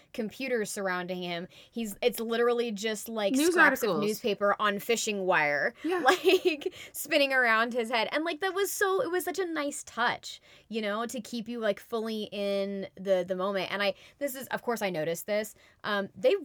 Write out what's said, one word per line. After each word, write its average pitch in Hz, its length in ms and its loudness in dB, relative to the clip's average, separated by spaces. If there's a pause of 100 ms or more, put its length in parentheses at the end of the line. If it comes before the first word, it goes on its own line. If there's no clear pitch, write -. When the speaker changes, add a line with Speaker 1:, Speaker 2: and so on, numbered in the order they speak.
(120)
Speaker 1:
computers 226 580 -4
surrounding 180 520 -2
him, 175 260 -6 (220)
he's, 220 320 -6
it's 240 180 2
literally 240 500 2
just, 214 380 -4
like, 214 240 0
Speaker 2:
News 302 200 4
Speaker 1:
scraps 302 300 6
Speaker 2:
articles. 196 140 2
Speaker 1:
of 208 100 0
newspaper 202 540 0
on 202 200 2
fishing 220 440 -2
wire, 156 480 4 (100)
Speaker 2:
Yeah. 330 180 0
Speaker 1:
<laughs> - 40 -2
like, 349 680 4 (180)
spinning 285 400 2
around 240 400 4
his 233 180 -2
head. 220 220 2
And, 294 100 0
like, 330 200 -4
that 381 100 0
was 381 180 0
so, 381 300 2
it 330 100 -2
was 339 140 0
such 349 140 -4
a 381 80 -2
nice 294 380 -4
touch, - 580 -4 (260)
you 220 140 -4
know, 214 240 -2
to 233 160 -8
keep 226 260 -8
you, 240 100 -8
like, 220 220 0
fully 220 500 -6
in 202 560 -4 (140)
the, 185 260 2
the 190 80 -4
moment. 185 380 -2
And 196 100 -2
I, 196 120 0 (240)
this 277 160 -4
is, 262 140 -12
of 208 120 -4
course 233 220 -2
I 196 80 0
noticed 165 360 -2
this, 214 280 -2 (300)
um, 202 300 -2
they 262 200 4 (100)